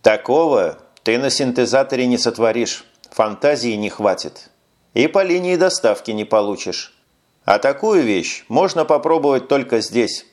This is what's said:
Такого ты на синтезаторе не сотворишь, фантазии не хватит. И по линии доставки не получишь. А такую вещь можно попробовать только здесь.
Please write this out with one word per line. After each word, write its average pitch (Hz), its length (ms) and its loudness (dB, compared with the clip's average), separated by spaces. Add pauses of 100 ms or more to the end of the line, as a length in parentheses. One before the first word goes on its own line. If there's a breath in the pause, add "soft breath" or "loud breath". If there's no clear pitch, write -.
Такого 113 720 2 (240)
ты 110 160 0
на 135 140 -2
синтезаторе 127 720 0
не 123 140 2
сотворишь, 113 680 -2 (240)
фантазии 117 640 0
не 104 160 -4
хватит. - 600 -4 (420)
И 123 140 2
по 196 160 2
линии 180 320 0
доставки 160 560 0
не 107 120 -6
получишь. 104 680 -4 (560)
А 101 80 4
такую 147 460 0
вещь 98 440 -4
можно 165 380 0
попробовать 147 640 0
только 123 340 0
здесь. - 520 -2